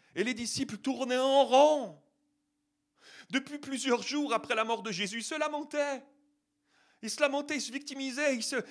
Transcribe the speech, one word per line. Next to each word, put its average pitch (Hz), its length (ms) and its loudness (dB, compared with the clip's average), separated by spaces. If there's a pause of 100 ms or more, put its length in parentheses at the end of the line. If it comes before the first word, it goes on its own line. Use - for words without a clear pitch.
(140)
et 180 100 0
les 247 100 0
disciples 226 440 -6
tournaient 254 400 -2
en 269 260 6
rond. 262 580 6 (1300)
Depuis 285 280 -4
plusieurs 262 440 0
jours 285 300 -2
après 226 220 0
la 220 100 2
mort 226 180 -2
de 214 100 -4
Jésus, 196 260 -4
ils 220 60 -6
se 311 140 -6
lamentaient. 294 680 -2 (1000)
Ils 220 60 -6
se - 100 -8
lamentaient, 294 360 0
ils 247 60 -4
se 233 100 -8
victimisaient, 269 640 -2
ils 220 80 -6
se, 277 120 -4 (140)